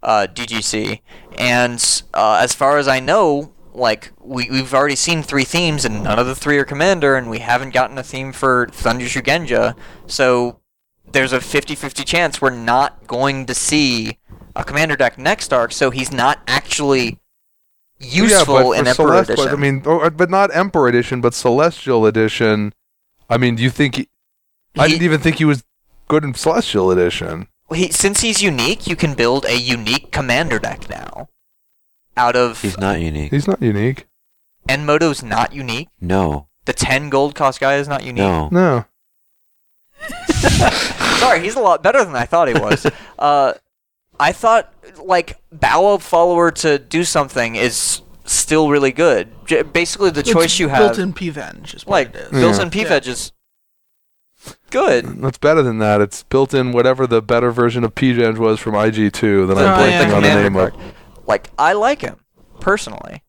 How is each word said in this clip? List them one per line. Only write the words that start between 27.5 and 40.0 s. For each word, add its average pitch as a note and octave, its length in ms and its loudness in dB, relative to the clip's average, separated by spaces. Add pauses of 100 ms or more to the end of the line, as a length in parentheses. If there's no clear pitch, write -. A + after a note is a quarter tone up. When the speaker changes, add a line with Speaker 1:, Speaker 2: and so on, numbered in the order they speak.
Speaker 1:
He, F3+ 160 -2
since G3+ 320 0
he's A3 200 -2
unique, D#3 440 -2
you E3+ 100 -4
can D#3+ 160 0
build B2+ 320 0
a A#2+ 140 0
unique A#2+ 540 -4
commander C3+ 460 -2
deck - 300 -8
now. - 400 -14 (880)
Out A#2+ 160 2
of B2 280 0
Speaker 3:
He's F#2+ 160 -4
not F#2+ 200 -2
unique. D2+ 320 -4
Speaker 2:
He's C#3 160 -2
not G3 140 -2
unique. A2+ 460 -2 (640)
Speaker 1:
Enmoto's D3 520 0
not A#2 300 -2
unique? C3 380 -8 (100)
Speaker 3:
No. E2+ 480 -2 (160)
Speaker 1:
The B2+ 80 -4
ten C#3 380 -2
gold C#3 240 0
cost C3+ 260 -2
guy C3+ 140 2
is C#3+ 140 -2
not C#3 160 -6
unique? A#2+ 200 -4
Speaker 3:
No. F#2+ 260 0
Speaker 2:
No. F3 360 2 (1120)